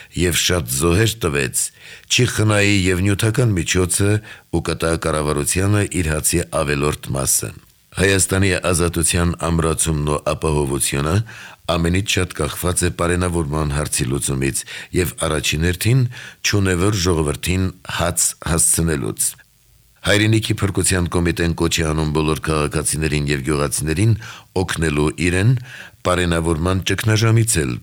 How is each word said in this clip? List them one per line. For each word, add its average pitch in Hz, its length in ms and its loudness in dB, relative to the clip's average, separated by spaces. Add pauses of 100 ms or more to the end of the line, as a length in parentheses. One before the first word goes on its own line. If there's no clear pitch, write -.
(120)
և 85 260 0
շատ 90 320 0
զոհեր 85 460 2
տվեց, 71 480 -2 (380)
չի - 240 2
խնայի 104 520 2
և 92 260 2
նյութական 110 480 2
միջոցը 92 580 0 (360)
ու - 180 -2
կտա 82 320 -2
կառավարությանը 78 920 0
իր 80 220 -2
հացի 78 280 0 (100)
ավելորդ 73 600 -2
մասը։ 65 400 -2 (420)
Հայաստանի 95 640 2
ազատության 87 800 0
ամրացումն 80 720 0
ու 73 120 0
ապահովությունը 73 920 -2 (500)
ամենից 85 480 0
շատ 92 240 -2
կախված 85 480 -2
է 87 80 2
պարենավորման 85 800 0
հարցի 73 340 -2
լուծումից 67 540 -2 (300)
և 90 260 -2
առաջին 78 480 -2
հերթին 110 380 2 (340)
չունևոր 98 640 2
ժողովրդին 85 640 0 (240)
հաց 85 400 -2 (140)
հասցնելուց։ 78 880 0 (720)
Հայրենիքի 107 500 2
փրկության 90 540 0
կոմիտեն 85 480 0
կոչ 82 160 0
է 85 140 0
անում 78 260 0
բոլոր 76 320 0
քաղաքացիներին 76 800 0
և 71 160 0
գյուղացիներին 76 680 0 (400)
օգնելու 78 640 0
իրեն 90 360 0 (500)
պարենավորման 85 840 0
ճգնաժամից 110 720 2
էլ 65 260 0